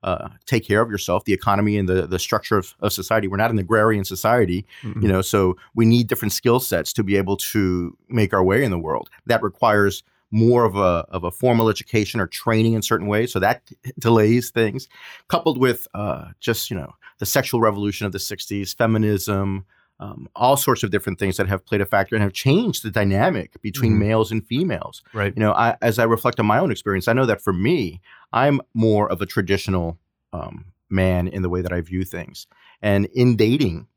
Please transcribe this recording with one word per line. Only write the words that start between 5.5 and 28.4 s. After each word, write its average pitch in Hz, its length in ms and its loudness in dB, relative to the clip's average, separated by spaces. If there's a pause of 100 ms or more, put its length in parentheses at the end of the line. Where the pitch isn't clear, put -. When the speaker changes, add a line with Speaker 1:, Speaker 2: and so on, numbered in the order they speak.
Speaker 1:
we 113 100 4
need 120 220 4
different - 240 -4
skill 123 260 0
sets 90 360 -4
to 110 100 -2
be 98 120 0
able 98 200 0
to 90 600 -2 (120)
make 110 260 0
our 95 80 4
way 101 220 2
in 107 80 -2
the 87 80 -4
world. 78 300 -6 (160)
That 113 180 0
requires 104 580 0 (300)
more 117 320 4
of 98 100 0
a, 90 360 0
of 90 120 -6
a 85 80 -4
formal 117 380 2
education 107 500 -2
or 92 80 -2
training 113 460 0
in 110 100 -2
certain 101 240 -2
ways. 104 260 0
So - 60 -2
that 101 240 0 (340)
delays 117 540 4
things, 113 380 -2 (400)
coupled 160 300 0
with, 127 360 0
uh, 87 360 -6 (100)
just, - 280 -4
you 107 80 -8
know, 73 180 -10 (240)
the 101 80 -6
sexual 127 340 0
revolution 104 440 0
of 98 80 -4
the 98 60 -10
sixties, 101 560 -8
feminism, 101 880 0 (360)
um, - 340 -16
all 131 220 2
sorts 131 260 0
of 101 80 -4
different 95 300 -4
things 95 160 -2
that 98 100 -2
have 95 180 -4
played 104 160 -2
a 98 60 0
factor 98 300 0
and 107 80 2
have 98 80 -2
changed 180 500 0
the 110 80 -6
dynamic 104 720 0
between 107 300 0
Speaker 2:
Mm-hmm. 104 160 4
Speaker 1:
males 110 240 0
and 110 120 -4
females. 139 580 -6 (100)
Speaker 2:
Right. 101 240 -2
Speaker 1:
You - 40 -6
know, 107 120 4
I, 117 280 2
as 117 200 0
I 117 40 4
reflect 117 360 0
on 104 60 0
my 107 120 4
own 160 140 0
experience, 95 340 -4
I 120 60 2
know 131 140 2
that 104 140 0
for 101 120 -2
me, 95 480 -2 (320)
I'm 135 280 2 (140)